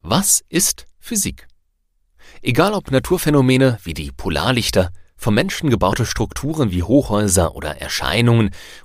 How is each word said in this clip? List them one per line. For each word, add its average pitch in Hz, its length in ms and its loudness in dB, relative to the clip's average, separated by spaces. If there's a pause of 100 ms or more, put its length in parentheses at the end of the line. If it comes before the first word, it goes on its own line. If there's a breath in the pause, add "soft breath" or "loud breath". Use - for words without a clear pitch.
Was 135 480 0
ist - 380 -2 (120)
Physik? - 480 -6 (960 soft breath)
Egal 165 320 2
ob 190 160 -6
Naturphänomene 131 920 2
wie 80 100 -8
die 71 160 -8
Polarlichter, 95 800 0 (260 soft breath)
vom 107 200 0
Menschen 127 340 -2
gebaute 104 340 2
Strukturen 135 680 -4
wie 90 100 -2
Hochhäuser 104 720 2
oder - 260 -10
Erscheinungen 110 680 2 (340 loud breath)